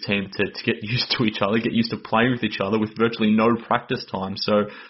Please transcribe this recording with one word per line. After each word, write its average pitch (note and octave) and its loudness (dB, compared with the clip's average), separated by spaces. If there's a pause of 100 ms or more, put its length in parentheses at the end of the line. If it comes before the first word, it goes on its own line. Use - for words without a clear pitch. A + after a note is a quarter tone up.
team G2+ -2
to, - -2
to - -10
get A2+ 0
<laughs> - -12
used A2 -2
to A#2+ 2
each G#2+ 0
other, G#2 2
get A2+ -2
used A2+ 0
to A2 -4
playing A2+ 2
with A#2 -2
each G#2+ -4
other G#2+ 0
with G#2+ -2
virtually A2+ 2
no A2 4 (100)
practice A#2+ -2
time. F#2+ -6
So G#2 2 (240)